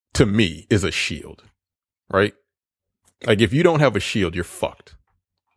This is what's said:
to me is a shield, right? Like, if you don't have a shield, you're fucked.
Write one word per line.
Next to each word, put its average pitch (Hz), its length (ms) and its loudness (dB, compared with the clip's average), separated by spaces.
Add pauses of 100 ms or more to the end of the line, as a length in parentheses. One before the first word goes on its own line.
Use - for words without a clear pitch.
(140)
to 143 120 4
me 98 440 -2
is 104 140 2
a 85 60 -4
shield, - 540 -8 (680)
right? 101 220 2 (920)
Like, 107 160 2
if 101 100 2
you 147 100 2
don't 165 180 4
have 127 160 2
a 101 40 0
shield, 87 340 -2
you're 87 100 -4
fucked. - 500 -10 (640)